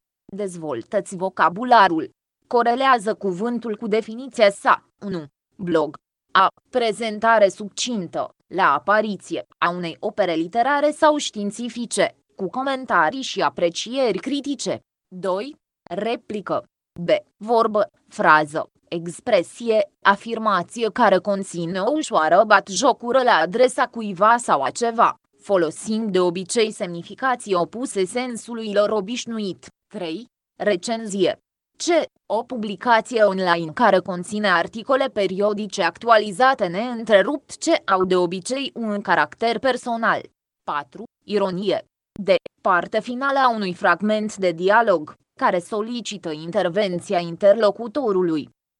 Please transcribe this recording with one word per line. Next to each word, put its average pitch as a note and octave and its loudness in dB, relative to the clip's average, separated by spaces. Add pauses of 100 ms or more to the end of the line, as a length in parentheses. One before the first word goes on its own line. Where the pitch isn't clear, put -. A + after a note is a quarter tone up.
(360)
Dezvoltă-ți F3 -6
vocabularul. F#3 2 (380)
Corelează A#3+ 2
cuvântul G#3+ -6
cu A3+ -10
definiția A3 0
sa. - 0 (200)
Unu. F#3 -6 (340)
Blog. D#3+ 0 (360)
A. F#3+ 2 (220)
Prezentare A3 2
succintă, F#3+ -6 (180)
la E3 2
apariție, G3 -2 (120)
a F3 0
unei F3 -6
opere F#3 -2
literare A#3+ 0
sau D4+ 4
științifice, G#3+ -4 (200)
cu F#3 -6
comentarii C4 0
și G#3 -6
aprecieri G3 -2
critice. A#3+ -6 (360)
Doi. G3 -6 (340)
Replică. G#3 -6 (380)
B. F3 -4 (280)
Vorbă, A3 0 (180)
frază, D#3 2 (180)
expresie, F#3 -2 (100)
afirmație G#3+ 0
care G#3 4
conține F#3 -4
o G#3 0
ușoară G3 4
batjocură A3 2
la A#3+ 4
adresa A#3 2
cuiva G#3+ 0
sau F#3+ 0
a C3 -2
ceva, A3+ 0 (260)
folosind G3+ -2
de F#3 2
obicei F#3 0
semnificații G#3 -6
opuse F#3 -2
sensului A#3 -8
lor G3+ 2
obișnuit. G#3+ -6 (260)
Trei. F#3+ -8 (320)
Recenzie. G3+ -2 (400)
C. D#4+ 2 (260)
O A3+ -2
publicație A3 0
online F3+ 2
care G3 4
conține F#3 -4
articole G3 0
periodice G3+ -2
actualizate G#3+ 2
neîntrerupt A3 0
ce - -2 (140)
au F#3 4
de F#3 2
obicei F#3+ -2
un G#3 -4
caracter G3 0
personal. A#3 -2 (420)
Patru. D#3 -8 (220)
Ironie. F#3+ -2 (380)
D. F3+ -2 (320)
Parte F#3 0
finală C4 -2
a C4 4
unui G#3 -2
fragment G#3 0
de F#3 0
dialog, F#3 2 (260)
care G3+ 0
solicită G#3+ -8
intervenția F3 -2
interlocutorului. G3 0 (300)